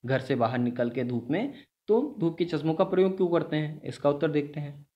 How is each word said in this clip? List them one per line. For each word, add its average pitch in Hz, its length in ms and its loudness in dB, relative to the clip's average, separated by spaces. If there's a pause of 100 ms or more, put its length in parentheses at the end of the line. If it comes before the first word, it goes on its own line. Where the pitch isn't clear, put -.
घर 127 160 2
से 139 140 -2
बाहर 120 240 2
निकल 120 320 0
के 127 140 -2
धूप 120 260 -4
में, 220 240 -2 (340)
तो 254 300 2
धूप 165 200 0
के 175 60 2
चश्मों 160 300 0
का 185 100 4
प्रयोग 190 320 2
क्यों 185 120 2
करते 160 280 2
हैं? 151 260 -2
इसका - 280 0
उत्तर 147 200 0
देखते 147 300 -2
हैं। 143 360 -12